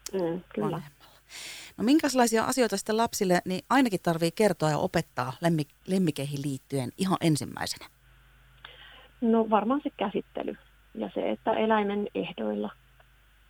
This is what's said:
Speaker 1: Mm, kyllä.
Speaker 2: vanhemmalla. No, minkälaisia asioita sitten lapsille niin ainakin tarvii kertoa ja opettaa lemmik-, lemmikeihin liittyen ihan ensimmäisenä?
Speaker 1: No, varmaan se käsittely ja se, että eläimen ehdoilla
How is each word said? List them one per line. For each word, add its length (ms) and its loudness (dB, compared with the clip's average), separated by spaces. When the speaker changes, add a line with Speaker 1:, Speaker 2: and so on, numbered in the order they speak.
Speaker 1:
Mm, 280 -4
kyllä. 160 -2
Speaker 2:
vanhemmalla. 500 -12
No, 80 -4
minkälaisia 600 4
asioita 320 2
sitten 200 -2
lapsille 480 2
niin 260 -6
ainakin 320 4
tarvii 280 0
kertoa 400 2
ja 80 2
opettaa 600 -2
lemmik-, 340 0
lemmikeihin 560 0
liittyen 560 -4
ihan 220 0
ensimmäisenä? 680 -2
Speaker 1:
No, 300 2
varmaan 320 2
se 140 -6
käsittely 600 -6
ja 200 -6
se, 160 -2
että 220 -2
eläimen 600 0
ehdoilla 560 -4